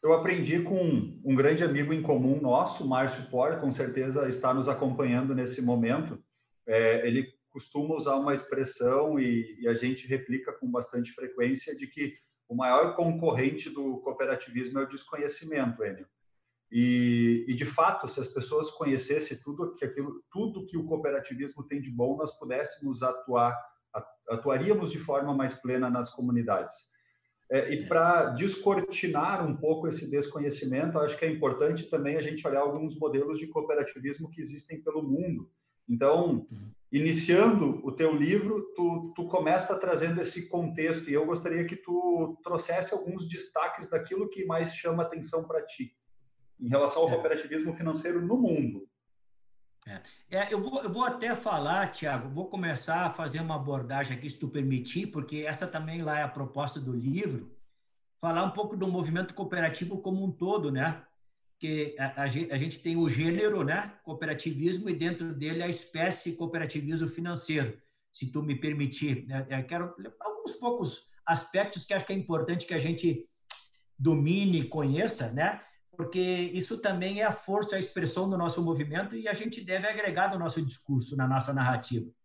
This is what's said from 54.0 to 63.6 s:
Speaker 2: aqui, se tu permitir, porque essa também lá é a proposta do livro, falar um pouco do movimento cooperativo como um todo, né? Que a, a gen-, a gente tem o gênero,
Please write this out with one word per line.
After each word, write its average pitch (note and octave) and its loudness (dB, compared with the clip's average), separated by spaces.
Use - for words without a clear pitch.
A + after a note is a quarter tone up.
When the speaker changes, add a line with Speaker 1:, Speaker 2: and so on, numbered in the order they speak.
Speaker 2:
aqui, C#3+ -8
se - -14
tu - -4
permitir, C3+ -2
porque D3+ -8
essa D3+ -6
também D#3+ -6
lá D3+ -2
é - 0
a C#3+ -2
proposta C#3 -6
do B2+ -4
livro, C3+ -2
falar E3+ 0
um F#3+ 0
pouco G#3 -4
do F#3+ 0
movimento F3 -2
cooperativo F3+ -2
como F#3+ -2
um F3+ 0
todo, F3 0
né? D3+ -2
Que D3+ -2
a, C3+ -4
a C#3 2
gen-, C#3+ -2
a C#3 -2
gente D3+ -4
tem E3 -2
o E3 4
gênero, F3 2